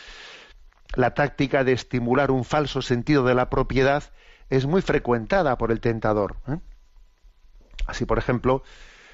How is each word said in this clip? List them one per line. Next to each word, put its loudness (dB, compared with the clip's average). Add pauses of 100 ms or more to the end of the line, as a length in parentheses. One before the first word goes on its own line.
(920)
La 0
táctica 0
de 2
estimular 0
un 2
falso -2
sentido 2
de 4
la 2
propiedad 2 (460)
es 0
muy 2
frecuentada 0
por -2
el -2
tentador, 0 (120)
¿eh? -6 (1300)
Así, -6
por 0
ejemplo, 0 (520)